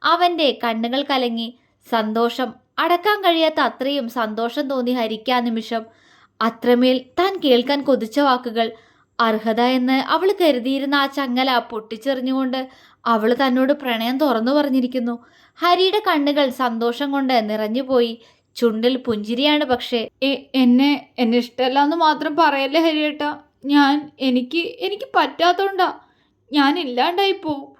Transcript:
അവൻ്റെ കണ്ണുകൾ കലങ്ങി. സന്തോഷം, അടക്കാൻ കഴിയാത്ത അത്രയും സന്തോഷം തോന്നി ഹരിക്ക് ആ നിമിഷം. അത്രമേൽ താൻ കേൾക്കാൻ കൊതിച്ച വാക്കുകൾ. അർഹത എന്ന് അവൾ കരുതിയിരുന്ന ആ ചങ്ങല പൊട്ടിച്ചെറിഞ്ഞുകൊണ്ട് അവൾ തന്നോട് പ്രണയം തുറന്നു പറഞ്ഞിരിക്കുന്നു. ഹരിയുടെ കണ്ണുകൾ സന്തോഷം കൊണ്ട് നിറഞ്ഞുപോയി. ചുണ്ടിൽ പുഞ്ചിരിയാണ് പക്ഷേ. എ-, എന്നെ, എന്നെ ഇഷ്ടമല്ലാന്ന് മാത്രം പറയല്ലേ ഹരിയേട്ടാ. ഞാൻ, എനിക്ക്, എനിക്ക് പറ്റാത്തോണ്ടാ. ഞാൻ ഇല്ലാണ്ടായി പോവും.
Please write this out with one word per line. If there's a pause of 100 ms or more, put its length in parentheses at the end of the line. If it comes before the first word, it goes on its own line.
അവൻ്റെ
കണ്ണുകൾ
കലങ്ങി. (300)
സന്തോഷം, (240)
അടക്കാൻ
കഴിയാത്ത
അത്രയും
സന്തോഷം
തോന്നി
ഹരിക്ക്
ആ
നിമിഷം. (560)
അത്രമേൽ (140)
താൻ
കേൾക്കാൻ
കൊതിച്ച
വാക്കുകൾ. (480)
അർഹത
എന്ന്
അവൾ
കരുതിയിരുന്ന
ആ
ചങ്ങല (100)
പൊട്ടിച്ചെറിഞ്ഞുകൊണ്ട് (380)
അവൾ
തന്നോട്
പ്രണയം
തുറന്നു
പറഞ്ഞിരിക്കുന്നു. (360)
ഹരിയുടെ
കണ്ണുകൾ
സന്തോഷം
കൊണ്ട്
നിറഞ്ഞുപോയി. (340)
ചുണ്ടിൽ
പുഞ്ചിരിയാണ്
പക്ഷേ. (140)
എ-, (120)
എന്നെ, (100)
എന്നെ
ഇഷ്ടമല്ലാന്ന്
മാത്രം
പറയല്ലേ
ഹരിയേട്ടാ. (280)
ഞാൻ,
എനിക്ക്,
എനിക്ക് (100)
പറ്റാത്തോണ്ടാ. (580)
ഞാൻ
ഇല്ലാണ്ടായി
പോവും.